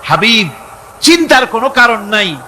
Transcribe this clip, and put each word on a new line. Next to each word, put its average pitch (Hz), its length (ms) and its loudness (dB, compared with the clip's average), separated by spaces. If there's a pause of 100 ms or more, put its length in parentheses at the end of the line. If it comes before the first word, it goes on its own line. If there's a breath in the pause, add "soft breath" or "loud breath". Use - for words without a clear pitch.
হাবিব, 202 440 0 (520)
চিন্তার 294 460 2
কোনো 226 240 -4
কারণ 240 300 2
নাই 202 360 -4 (120)